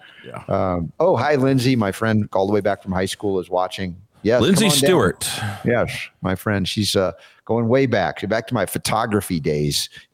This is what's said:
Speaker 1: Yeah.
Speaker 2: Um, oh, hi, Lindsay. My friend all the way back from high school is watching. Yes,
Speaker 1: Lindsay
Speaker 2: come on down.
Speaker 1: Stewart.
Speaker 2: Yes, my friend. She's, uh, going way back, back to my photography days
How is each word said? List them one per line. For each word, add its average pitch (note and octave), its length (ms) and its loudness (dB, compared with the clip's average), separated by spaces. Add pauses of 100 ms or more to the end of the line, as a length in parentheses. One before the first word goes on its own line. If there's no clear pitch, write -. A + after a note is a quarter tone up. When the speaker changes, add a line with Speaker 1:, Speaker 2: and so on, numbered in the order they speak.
(260)
Speaker 1:
Yeah. - 220 -14
Speaker 2:
Um, F#2 500 -2
oh, E3 180 4
hi, C#3 180 2
Lindsay. C3 420 2
My G2+ 160 2
friend A2 400 0
all F#2+ 140 2
the G2+ 60 0
way G#2 100 2
back G2 200 -2
from F#2+ 100 -6
high F#2 140 0
school G2 340 -4
is F2 100 -8
watching. F#2 440 -4 (280)
Yes, A#2 200 2
Speaker 1:
Lindsay F3+ 220 4
Speaker 2:
come F#3+ 80 4
on C#3 80 2
down. C#3 80 4
Speaker 1:
Stewart. C3+ 400 2 (360)
Speaker 2:
Yes, A#2 440 -2 (140)
my F#2 120 -2
friend. G2 320 -2
She's, G2+ 300 -2
uh, F#2 160 2 (320)
going A2+ 240 0
way C3+ 180 4
back, G2 420 -2
back A2 200 -2
to B2+ 60 -4
my G2 120 0
photography G#2+ 720 -2
days D2 500 -2 (260)